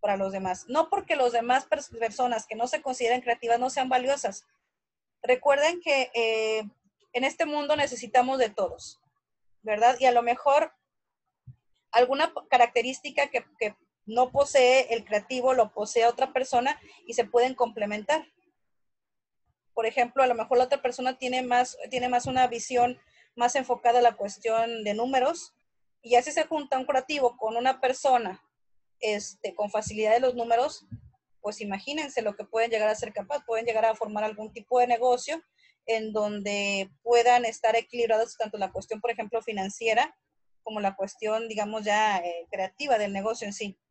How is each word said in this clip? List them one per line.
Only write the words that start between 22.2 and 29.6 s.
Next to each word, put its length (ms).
una 200
visión 520
más 220
enfocada 420
a 40
la 140
cuestión 680
de 100
números, 600
y 140
así 180
se 140
junta 320
un 80
creativo 500
con 200
una 240
persona, 640
este, 540
con 160